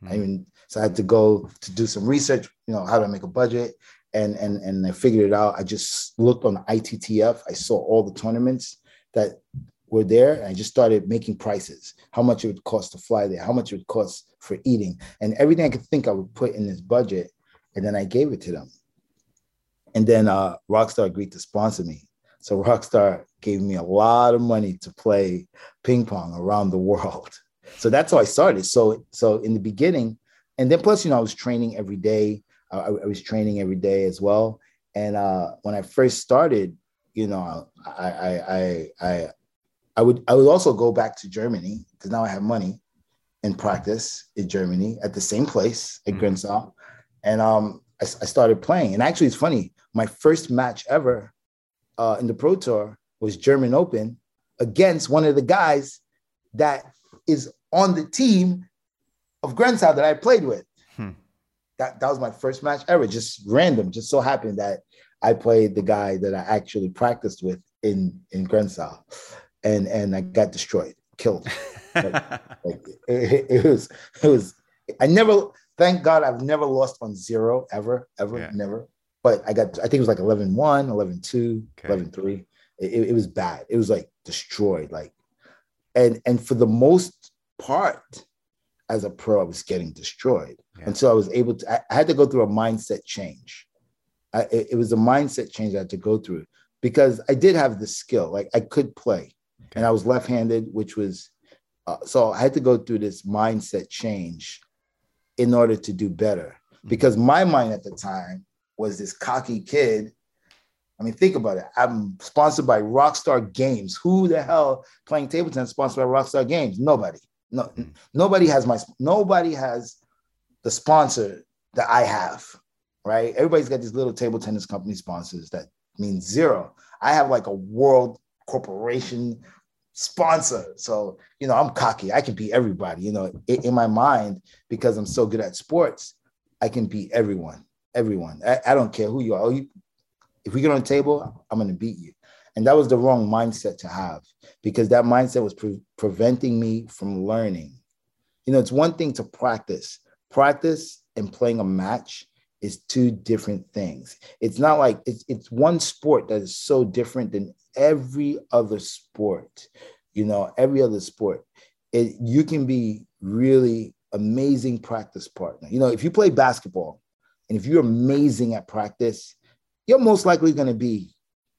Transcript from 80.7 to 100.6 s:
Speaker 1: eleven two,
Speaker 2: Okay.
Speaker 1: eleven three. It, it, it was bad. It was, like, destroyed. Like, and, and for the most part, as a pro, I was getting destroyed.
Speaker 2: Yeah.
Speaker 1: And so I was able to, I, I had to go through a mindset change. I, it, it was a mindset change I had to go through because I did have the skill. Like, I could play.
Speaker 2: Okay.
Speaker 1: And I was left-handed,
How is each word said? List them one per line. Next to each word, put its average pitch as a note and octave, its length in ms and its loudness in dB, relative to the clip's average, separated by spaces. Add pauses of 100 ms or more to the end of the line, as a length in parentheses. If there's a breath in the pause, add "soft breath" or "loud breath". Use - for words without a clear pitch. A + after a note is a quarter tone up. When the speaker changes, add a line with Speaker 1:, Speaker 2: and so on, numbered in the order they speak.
Speaker 1:
eleven F#2+ 320 -4
two, A#2 420 -4 (160)
Speaker 2:
Okay. - 80 -18
Speaker 1:
eleven F2+ 240 -4
three. F#2+ 360 -8 (340)
It, - 120 -6
it, A2+ 180 0
it - 20 0
was G#2+ 160 0
bad. F2+ 420 -8
It A#2 60 -2
was, G#2+ 140 0
like, F#2+ 200 -2 (140)
destroyed. F#2 680 -6
Like, D#2 220 -14 (800 soft breath)
and, A#2+ 320 4
and B2 180 0
for C#3 100 -2
the A#2+ 120 4
most C#3 640 2 (300)
part, - 640 -4 (640)
as G#2+ 160 -4
a G2 60 -8
pro, G#2 300 0
I F#2 40 0
was E2+ 180 -10
getting F2 300 -6
destroyed. - 640 -4 (200)
Speaker 2:
Yeah. F2 100 -16
Speaker 1:
And G#2 100 -4
so C3 120 4
I A2+ 60 6
was G2+ 180 2
able A#2+ 220 0
to, A2+ 200 -8
I, - 60 -2 (120)
I - 20 -2
had D#3 140 4
to D#3+ 60 0
go C#3 120 6
through C3 160 0
a G#2 60 2
mindset A2 580 -4
change. - 640 -16 (640)
I, A2+ 80 0 (100)
it, A2+ 220 0
it - 40 -2
was A#2 160 0
a A2+ 40 2
mindset B2+ 560 0
change G#2+ 240 -6
I - 20 -4
had F#2 120 -8
to G2 60 -8
go G#2+ 220 -2
through E2+ 260 -10 (380)
because B2+ 460 4
I C#3 60 2
did F3 200 6
have C3 240 0
the G#2+ 80 -8
skill. F2+ 460 -4
Like, G2 200 -4
I A#2+ 60 0
could - 380 -2
play. F#2+ 360 -4 (340)
Speaker 2:
Okay. - 100 -20
Speaker 1:
And A2+ 100 0
I A2+ 60 4
was G2+ 120 0
left-handed, A#2 680 0